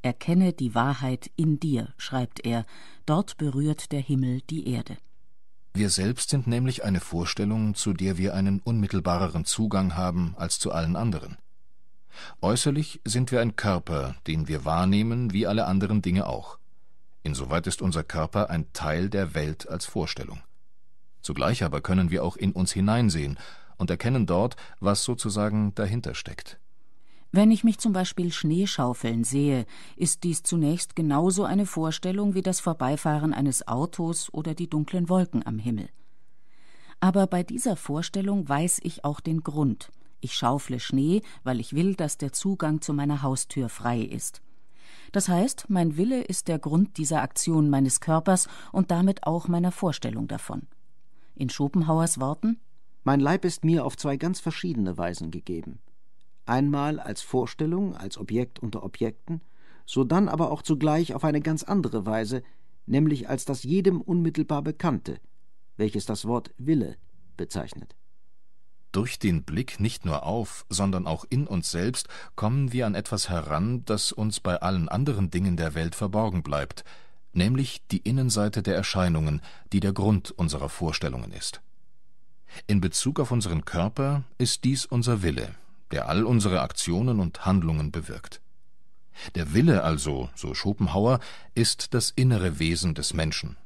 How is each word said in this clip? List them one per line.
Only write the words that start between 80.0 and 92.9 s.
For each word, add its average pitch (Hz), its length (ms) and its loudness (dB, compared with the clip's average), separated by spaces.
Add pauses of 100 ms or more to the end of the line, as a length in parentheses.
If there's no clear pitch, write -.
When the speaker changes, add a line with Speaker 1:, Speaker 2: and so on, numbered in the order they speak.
Speaker 2:
unserer 71 360 -2
Vorstellungen 69 640 -4
ist. - 300 -8 (1080)
In 104 140 4
Bezug 127 400 0
auf 127 100 0
unseren 101 340 0
Körper 135 600 0 (140)
ist - 260 0
dies 131 220 2
unser 120 360 2
Wille, 64 320 0 (380)
der 67 160 -2
all 95 160 2
unsere 104 360 4
Aktionen 101 600 0
und 85 260 -2
Handlungen 80 460 4
bewirkt. - 480 -8 (960)
Der 78 180 -2
Wille 127 300 6
also, 71 500 0
so - 200 -6
Schopenhauer, 104 640 2 (340)
ist - 400 0
das 117 160 0
innere 95 480 4
Wesen 80 360 2